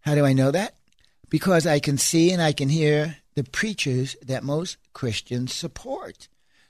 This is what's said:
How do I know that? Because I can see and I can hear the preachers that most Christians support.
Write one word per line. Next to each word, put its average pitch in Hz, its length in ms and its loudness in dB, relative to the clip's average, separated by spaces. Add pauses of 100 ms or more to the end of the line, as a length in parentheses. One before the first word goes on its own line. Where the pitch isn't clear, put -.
How 147 120 0
do 147 100 4
I 135 80 4
know 135 200 2
that? 190 240 -2 (520)
Because 165 380 2
I 147 140 2
can 143 180 0
see 170 320 4
and 180 100 0
I 156 120 2
can 143 160 -2
hear 151 480 2 (180)
the 143 80 -2
preachers 135 720 -2 (100)
that 123 200 -6
most 151 320 -4 (160)
Christians 123 600 -6
support. - 760 -10 (420)